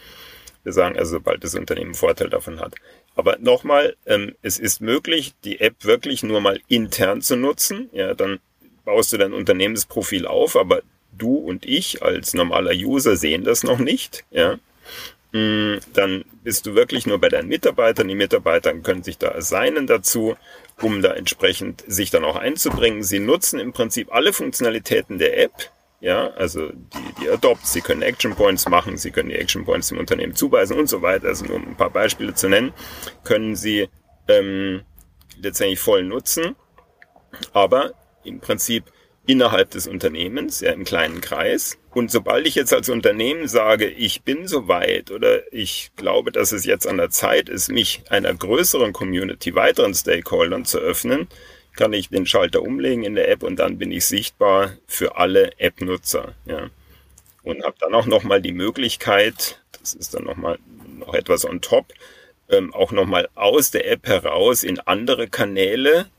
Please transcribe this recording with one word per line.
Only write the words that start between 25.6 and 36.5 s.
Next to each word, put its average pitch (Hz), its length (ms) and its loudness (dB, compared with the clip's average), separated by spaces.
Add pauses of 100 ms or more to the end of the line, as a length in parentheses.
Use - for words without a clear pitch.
ja, 95 300 0
also 82 400 -4
die, - 520 -14
die 76 60 -4
Adopts, - 440 2
sie 85 80 -2
können - 220 -2
Action 113 320 -2
Points 98 340 2
machen, 90 280 2
sie 80 140 -8
können 78 180 -4
die 76 80 -6
Action 85 280 -4
Points 85 240 -2
dem 80 100 -6
Unternehmen 80 360 -4
zuweisen 127 440 2
und 151 100 0
so 92 140 -2
weiter. 92 260 0
Also 87 160 -4
nur 92 120 -6
um 85 120 -8
ein - 80 -14
paar 90 140 0
Beispiele 104 440 -2
zu - 140 0
nennen, 110 240 4 (520)
können 110 320 0
sie, 104 320 -2 (400)
ähm, 98 540 2 (560)
letztendlich 95 420 -2
voll 101 240 4
nutzen, 147 520 -4 (960)